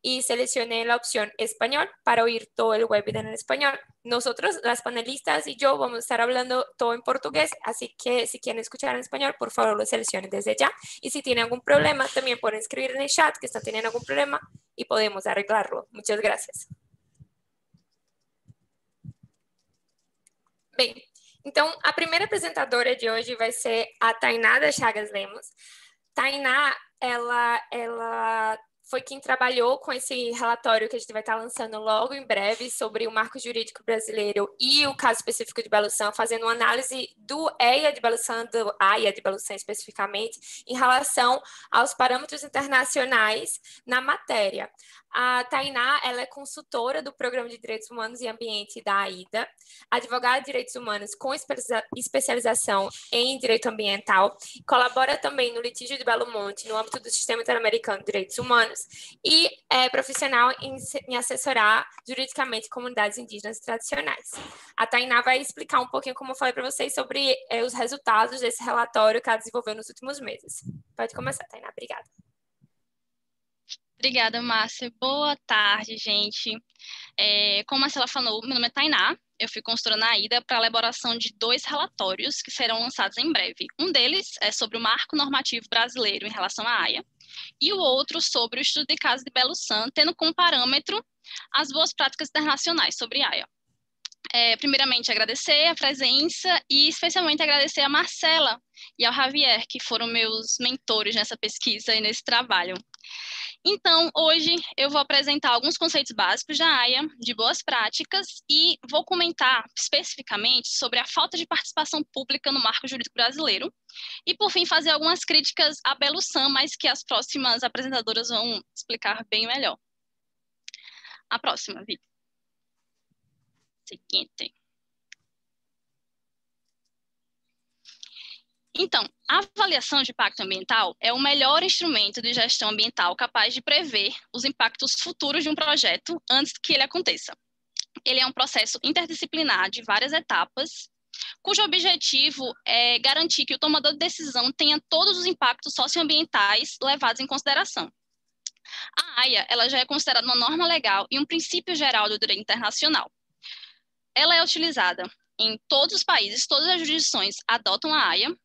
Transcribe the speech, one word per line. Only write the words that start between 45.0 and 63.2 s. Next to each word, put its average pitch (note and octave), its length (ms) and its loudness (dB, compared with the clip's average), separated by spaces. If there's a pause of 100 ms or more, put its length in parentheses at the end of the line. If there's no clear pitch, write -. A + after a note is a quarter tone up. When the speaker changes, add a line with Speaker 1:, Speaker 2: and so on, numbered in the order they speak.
Speaker 1:
A B3 340 2
Tainá, C4+ 600 0
ela B3 160 -2
é A#3+ 60 -4
consultora C4+ 760 -6
do C#4 120 -12
Programa A#3+ 340 -4
de A#3 80 -14
Direitos A3 340 -10
Humanos A#3+ 300 -8
e A#3+ 80 -6
Ambiente A3 540 -8
da G3 160 0
aida, G3 500 -4 (420)
advogada B3 500 2
de A#3+ 60 -14
direitos B3+ 280 -6
humanos G#3 400 -8
com C4 180 -6
especializa-, - 500 -4 (140)
especialização A3+ 920 0 (200)
em B3 280 0
direito A3+ 320 0
ambiental, G3+ 680 2 (300)
colabora C4 500 4
também C4 380 -2
no A#3 80 -6
litígio B3 340 -8
de B3+ 80 -10
Belo A#3+ 260 0
Monte G3+ 380 -8
no A3 80 -4
âmbito A3 240 -4
do - 80 -16
Sistema A3+ 320 -2
Interamericano A3+ 600 0
de - 40 -20
Direitos G3 320 -4
Humanos A#3+ 420 4 (460)
e D#4+ 240 6 (220)
é B3+ 180 4
profissional C4 720 2
em C4+ 180 -8
se-, - 300 -8
em B3 80 -2
assessorar A#3 720 2 (180)
juridicamente B3+ 640 -4
comunidades A#3+ 480 -2
indígenas A3 440 -12